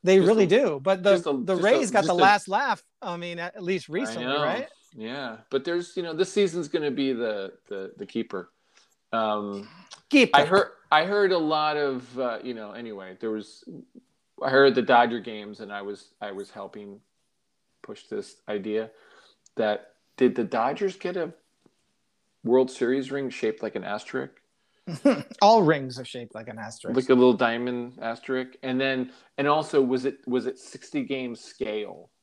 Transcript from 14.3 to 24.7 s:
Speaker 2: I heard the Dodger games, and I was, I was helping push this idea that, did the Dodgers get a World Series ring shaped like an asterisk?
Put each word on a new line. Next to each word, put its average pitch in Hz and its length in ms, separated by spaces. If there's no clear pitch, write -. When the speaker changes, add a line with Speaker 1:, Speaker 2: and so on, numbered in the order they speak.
Speaker 2:
I 139 80
heard 135 260
the 127 80
Dodger 120 360
games, 104 400
and 104 140
I 101 80
was, 101 280
I 101 100
was 98 200
helping 101 480
push - 200
this - 340
idea 107 400
that, 107 340
did 123 200
the 117 80
Dodgers 131 520
get 180 220
a 175 140
World 127 280
Series 131 400
ring 139 180
shaped - 320
like 110 140
an 92 80
asterisk? 107 500